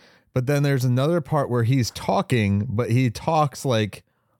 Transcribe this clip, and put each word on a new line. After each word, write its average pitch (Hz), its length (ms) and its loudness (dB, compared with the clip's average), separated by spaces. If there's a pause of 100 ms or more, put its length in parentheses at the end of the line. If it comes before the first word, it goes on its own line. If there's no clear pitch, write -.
(320)
But 127 140 -2
then 143 160 0
there's 139 240 0
another 139 360 2
part 139 280 -2
where 120 140 2
he's 120 260 2
talking, 107 800 0
but 110 220 -2
he 127 180 2
talks 151 560 -2
like, 110 380 -2 (360)